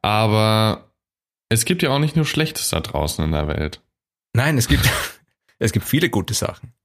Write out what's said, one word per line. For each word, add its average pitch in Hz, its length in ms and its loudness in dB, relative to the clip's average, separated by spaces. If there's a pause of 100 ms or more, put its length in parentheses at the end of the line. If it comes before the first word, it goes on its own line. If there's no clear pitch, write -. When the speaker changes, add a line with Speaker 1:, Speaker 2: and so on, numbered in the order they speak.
Speaker 1:
Aber 110 920 2 (560)
es 113 160 2
gibt 175 180 0
ja 147 60 2
auch 139 100 0
nicht 151 160 0
nur 160 100 2
Schlechtes - 440 -4
da 80 100 -2
draußen 76 460 -4
in 78 80 0
der 76 160 -2
Welt. 76 320 -4 (500)
Speaker 2:
Nein, 139 260 2
es 117 120 0
gibt, - 200 4 (340)
<laughs> - 360 -20
es 117 140 0
gibt - 120 -2
viele 160 240 0
gute 104 240 -4
Sachen. - 380 -6 (140)